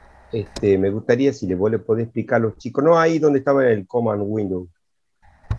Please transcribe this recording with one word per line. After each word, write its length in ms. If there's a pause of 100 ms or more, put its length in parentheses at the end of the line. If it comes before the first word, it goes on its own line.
(320)
Este, 460
me 120
gustaría 420
si 160
le, 80
vos 160
le 80
podés 260
explicar 320
a 80
los 120
chicos, 260
no 160
ahí 200
donde 200
estaba 240
en 80
el 160
command 380
window. 420 (920)